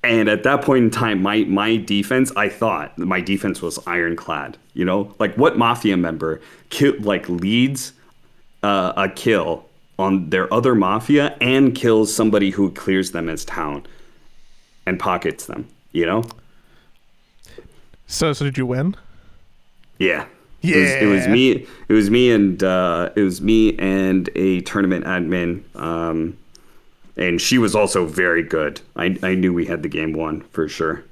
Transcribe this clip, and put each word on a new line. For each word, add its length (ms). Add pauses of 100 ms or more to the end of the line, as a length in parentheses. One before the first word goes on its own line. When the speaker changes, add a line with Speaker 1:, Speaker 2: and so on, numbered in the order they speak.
Speaker 1:
And 240
at 160
that 180
point 220
in 60
time, 320
my, 220
my 320
defense, 600
I 120
thought 500
my 220
defense 400
was 260
ironclad, 680 (180)
you 100
know? 340
Like, 180
what 220
Mafia 380
member 440 (300)
ki-, 280
like, 300
leads, 640 (720)
uh, 340
a 120
kill 560 (340)
on 320
their 240
other 220
Mafia 640
and 340
kills 400
somebody 360
who 200
clears 400
them 180
as 160
town 400 (1040)
and 140
pockets 460
them, 200 (260)
you 140
know? 160 (1800)
Speaker 2:
So, 260
so 120
did 120
you 100
win? 300 (1040)
Speaker 1:
Yeah. 280 (360)
It 140
was, 140
it 160
was 200
Speaker 2:
Yeah. 60
Speaker 1:
me, 340 (220)
it 40
was 180
me 220
and, 300
uh, 520
it 80
was 180
me 380
and 560
a 280
tournament 420
admin, 580 (140)
um, 600 (800)
and 240
she 180
was 180
also 300
very 360
good. 380 (160)
I, 260
I 120
knew 180
we 140
had 160
the 60
game 240
won 280 (120)
for 160
sure. 440